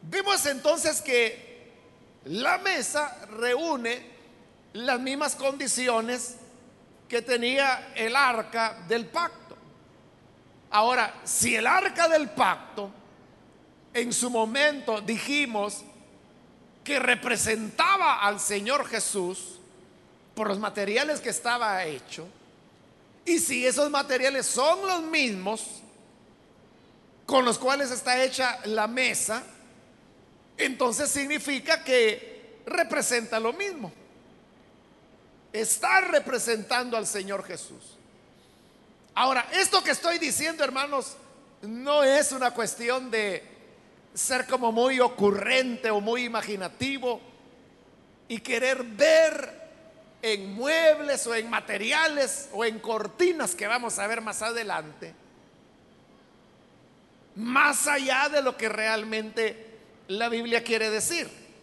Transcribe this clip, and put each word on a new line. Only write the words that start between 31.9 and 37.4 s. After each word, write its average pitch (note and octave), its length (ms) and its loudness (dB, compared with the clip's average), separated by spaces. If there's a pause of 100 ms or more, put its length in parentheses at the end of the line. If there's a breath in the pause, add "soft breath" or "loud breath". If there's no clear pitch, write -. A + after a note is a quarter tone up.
representa A#3+ 760 0
lo A3+ 140 0
mismo. E4 380 -6 (1600)
Está F4+ 500 2
representando B3 960 0
al G#3+ 120 -2
Señor G3 360 -4